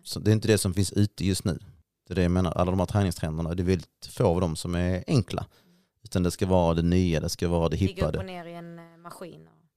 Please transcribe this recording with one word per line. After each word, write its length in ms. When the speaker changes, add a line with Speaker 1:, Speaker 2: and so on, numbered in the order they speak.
Speaker 1:
Så 160
det 120
är 20
inte 140
det 100
som 160
finns 200
ute 320
just 200
nu. 140
Det 60
är 20
det 60
jag 100
menar, 200
alla 200
de 80
här 80
träningstrenderna, 680
det 80
är 20
väldigt 460
få 160
av 140
dem 140
som 200
är 320
enkla. 380
Utan 180
det 80
ska 140
vara 280
det 80
nya, 380
det 100
ska 180
vara 220
det 80
Speaker 2:
Ligga 140
upp 60
Speaker 1:
hippade. 200
Speaker 2:
och 80
ner 200
i 80
en, 260
eh, 180
maskin 500
och 60